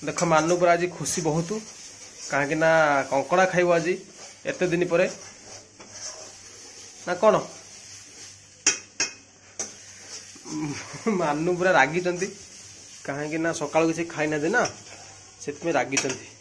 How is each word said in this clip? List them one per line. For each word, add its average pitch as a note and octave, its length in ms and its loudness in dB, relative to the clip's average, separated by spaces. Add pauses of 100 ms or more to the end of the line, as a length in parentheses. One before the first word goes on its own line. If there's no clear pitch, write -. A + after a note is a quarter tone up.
ଦେଖ, D3+ 180 -2
ମାନୁ E3 340 4
ପୁରା E3+ 140 6
ଆଜି E3+ 160 4
ଖୁସି F3 340 -4
ବହୁତ, D#3+ 280 0 (800)
କାହିଁକି C#3+ 240 2
ନା D#3+ 160 4 (400)
କଙ୍କଡ଼ା D#3 340 4
ଖାଇବ F3 260 2
ଆଜି E3+ 220 2 (520)
ଏତେ - 220 -2
ଦିନ E3+ 180 2
ପରେ। E3+ 200 2 (2000)
ନା F3+ 60 -4
କଣ? F#3+ 220 4 (3750)
ମାନୁ F3 480 0
ପୁରା F#3 160 2
ରାଗିଛନ୍ତି, F3 560 2 (760)
କାହିଁକି D3+ 320 -6
ନା E3 160 0
ସକାଳୁ D#3+ 340 2
କିଛି E3 160 0
ଖାଇନାହାନ୍ତି D3+ 460 -2
ନା, A#3 140 4 (800)
ସେଥିପାଇଁ D3+ 320 -6
ରାଗିଛନ୍ତି। C3+ 540 -2 (140)